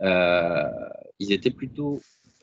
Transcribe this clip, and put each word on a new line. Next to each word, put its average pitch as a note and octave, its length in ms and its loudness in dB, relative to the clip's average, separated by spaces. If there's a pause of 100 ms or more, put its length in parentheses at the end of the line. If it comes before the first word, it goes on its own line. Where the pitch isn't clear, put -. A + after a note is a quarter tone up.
Euh, F2 680 2 (480)
ils G2+ 140 -4
étaient G2+ 200 2
plutôt C#3+ 500 -8 (420)